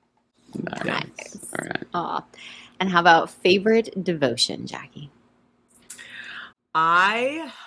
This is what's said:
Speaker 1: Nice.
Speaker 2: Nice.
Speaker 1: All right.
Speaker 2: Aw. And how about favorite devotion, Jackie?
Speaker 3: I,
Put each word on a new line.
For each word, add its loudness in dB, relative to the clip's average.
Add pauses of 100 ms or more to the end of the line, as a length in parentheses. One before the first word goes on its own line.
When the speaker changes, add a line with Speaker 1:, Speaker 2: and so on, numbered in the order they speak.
(560)
Speaker 1:
Nice. -8
Speaker 2:
Nice. -8
Speaker 1:
All -6
right. -10 (100)
Speaker 2:
Aw. -6 (560)
And -2
how 2
about 6
favorite 2
devotion, -2
Jackie? -14 (1600)
Speaker 3:
I, 2 (160)